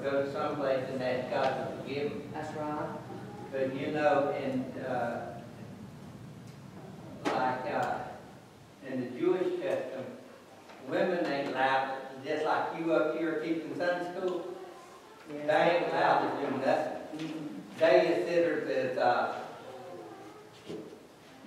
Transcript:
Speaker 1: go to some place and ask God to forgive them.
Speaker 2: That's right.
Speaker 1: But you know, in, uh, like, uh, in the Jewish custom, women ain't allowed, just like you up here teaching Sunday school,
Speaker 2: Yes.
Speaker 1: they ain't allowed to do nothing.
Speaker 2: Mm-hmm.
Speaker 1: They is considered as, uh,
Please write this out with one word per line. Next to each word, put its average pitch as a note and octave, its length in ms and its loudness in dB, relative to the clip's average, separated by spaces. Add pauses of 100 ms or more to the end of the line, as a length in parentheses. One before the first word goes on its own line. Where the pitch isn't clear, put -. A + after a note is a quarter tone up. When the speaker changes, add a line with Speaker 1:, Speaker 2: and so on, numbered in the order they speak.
Speaker 1:
go C#3 220 2
to C#3 60 -4
some D3+ 260 -2
place C3 340 2
and B2+ 100 -2
ask B2+ 300 0
God - 160 2 (240)
to - 100 -6
forgive C#3+ 300 -2
them. - 100 -6 (140)
Speaker 2:
That's D#3 200 -6
right. D3+ 340 -2 (640)
Speaker 1:
But C3+ 240 0
you D3 180 -2
know, C#3+ 380 4 (120)
in, B2+ 180 0 (220)
uh, A#2+ 460 -2 (2000)
like, - 480 0
uh, - 220 0 (920)
in B2+ 140 -4
the A#2 180 -6
Jewish F3+ 420 4
custom, - 420 0 (840)
women F3 360 2
ain't C#3 240 0
allowed, C3 460 2 (300)
just D3+ 200 0
like - 200 2 (120)
you E3 160 2
up - 240 4
here D#3+ 240 0
teaching D#3+ 360 -2
Sunday F3 380 0
school, F3+ 300 -2 (880)
Speaker 2:
Yes. D3 140 -4
Speaker 1:
they E3 380 6
ain't D#3 80 0
allowed - 360 4
to - 160 -2
do C3 120 0
nothing. - 360 2 (240)
Speaker 2:
Mm-hmm. - 640 -8
Speaker 1:
They - 280 10
is E3+ 180 4
considered E3+ 440 2
as, B2 280 0
uh, - 380 4 (2000)